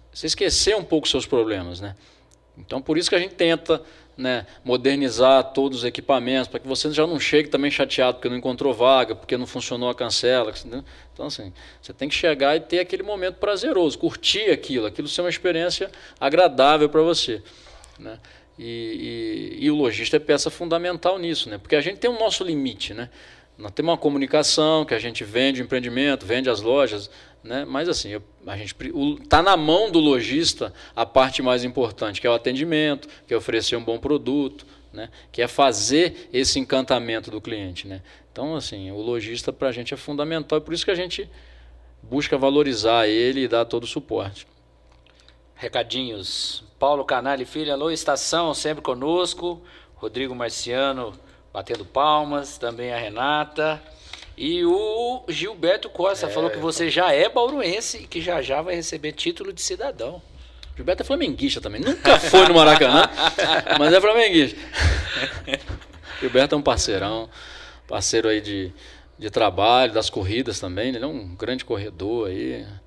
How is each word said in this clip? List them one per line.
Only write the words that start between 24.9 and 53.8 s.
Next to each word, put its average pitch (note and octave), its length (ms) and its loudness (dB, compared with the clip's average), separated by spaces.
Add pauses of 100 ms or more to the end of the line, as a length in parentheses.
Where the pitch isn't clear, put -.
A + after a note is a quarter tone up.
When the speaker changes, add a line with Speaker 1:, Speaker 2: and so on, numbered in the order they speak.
Speaker 1:
a A2 40 0
gente A2+ 260 -8
vende B2+ 360 0
o B2 40 -6
empreendimento, B2+ 600 -2
vende B2 240 0
as G#2+ 140 0
lojas, A2+ 480 0 (340)
né? B2+ 220 -8
Mas C#3 200 -4
assim, D3+ 220 -4
eu, G#2 140 -10 (240)
a G2 100 -10
gente G#2 180 -12
pre-, C3 180 -12
o, D3 260 -2 (100)
tá D3+ 140 6
na F#3+ 160 4
mão F3 320 2
do E3 100 4
lojista C3 720 0 (220)
a A#2 100 -2
parte C3 380 4
mais B2+ 220 2
importante, A2+ 540 -2
que - 80 -4
é A#2+ 40 4
o - 20 4
atendimento, C#3+ 720 0 (200)
que A#2 80 -2
é - 20 2
oferecer A2+ 400 -2
um A2+ 80 -8
bom A2+ 140 -4
produto, C3+ 680 -2 (240)
né? G#2+ 200 -14 (200)
Que A#2+ 120 -4
é B2 40 2
fazer C3+ 880 2
esse C3 260 0
encantamento B2 720 -2
do G#2+ 120 -10
cliente, G2+ 440 -10
né? F#2+ 140 -14 (320)
Então, D3+ 240 -8
assim, G2 340 -10
o G#2 120 -8
lojista A#2 500 -6
pra C3+ 180 -4
gente A#2+ 220 -8
é C3+ 60 -8
fundamental, D3+ 580 -4
e D#3 60 0
por D#3 100 -12
isso E3+ 120 -4
que G#3 60 0
a F#3 40 0
gente F3+ 340 -6 (760)
busca C3+ 360 -2
valorizar B2+ 680 4
ele B2 360 2
e A#2+ 60 0
dar A#2 180 2
todo A#2 180 -4
o - 20 -10
suporte. G#2 600 -8 (1080)
Speaker 2:
Recadinhos. A#2 1080 -6 (140)
Paulo C#3 280 2
Canali C3 400 -2
Filho, D3+ 260 -6
alô, D3 180 -2
estação, D#3 640 -2
sempre D3+ 300 -4
conosco. E3 800 -2 (320)
Rodrigo B2+ 400 -8
Marciano B2 800 -4 (380)
batendo G#2 340 -10
palmas, D3 720 0
também A#2+ 340 -8
a A#2 60 -4
Renata. D3+ 840 -2 (540)